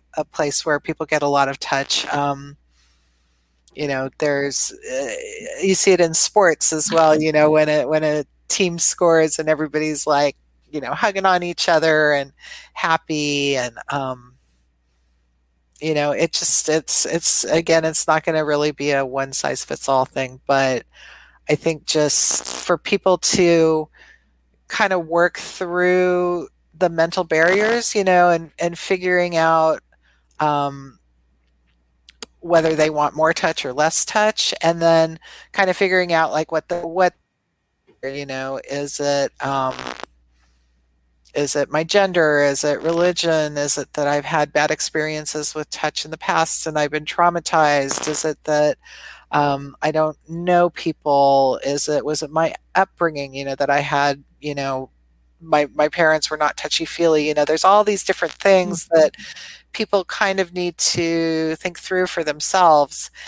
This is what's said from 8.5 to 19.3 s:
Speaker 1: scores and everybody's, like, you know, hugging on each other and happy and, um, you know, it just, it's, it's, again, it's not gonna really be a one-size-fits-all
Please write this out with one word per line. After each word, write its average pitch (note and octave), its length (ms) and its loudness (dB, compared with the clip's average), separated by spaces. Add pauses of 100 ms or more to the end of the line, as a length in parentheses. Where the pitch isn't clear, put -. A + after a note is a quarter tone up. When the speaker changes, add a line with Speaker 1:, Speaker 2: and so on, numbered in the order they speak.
Speaker 1:
scores D#3+ 640 2
and D#3 100 -4
everybody's, D3+ 560 -2
like, C#3+ 300 2 (340)
you D3 100 -8
know, B2+ 140 -6
hugging G3 320 -2
on F3+ 160 4
each F3 260 -6
other D#3 460 4
and C#3 200 -2 (400)
happy D3 840 -2
and, B2 200 -6 (120)
um, B2+ 460 -8 (1500)
you D#3 140 -2
know, D3 160 0
it D3+ 220 -2
just, - 360 0
it's, - 380 0
it's, - 380 0
again, E3 380 2
it's D#3+ 240 -2
not D#3 160 2
gonna D#3 220 -2
really D3 260 0
be C#3+ 200 -4
a C#3 140 0
one-size-fits-all C3+ 1000 -2